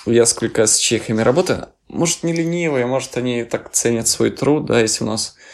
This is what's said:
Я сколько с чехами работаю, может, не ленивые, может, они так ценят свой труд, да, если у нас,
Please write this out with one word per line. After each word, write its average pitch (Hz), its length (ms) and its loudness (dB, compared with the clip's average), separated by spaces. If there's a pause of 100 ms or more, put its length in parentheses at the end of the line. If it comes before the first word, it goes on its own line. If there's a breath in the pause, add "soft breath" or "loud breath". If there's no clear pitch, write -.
Я 117 200 4
сколько 113 400 0
с - 140 2
чехами 110 440 0
работаю, 135 440 0 (220)
может, - 340 -2
не 165 100 -2
ленивые, 165 520 0
может, 127 320 -4
они 120 260 -2
так - 280 -6
ценят 117 360 0
свой 113 240 2
труд, 143 340 0
да, 117 160 2
если 110 220 0
у 113 40 -2
нас, 110 280 -6 (180 loud breath)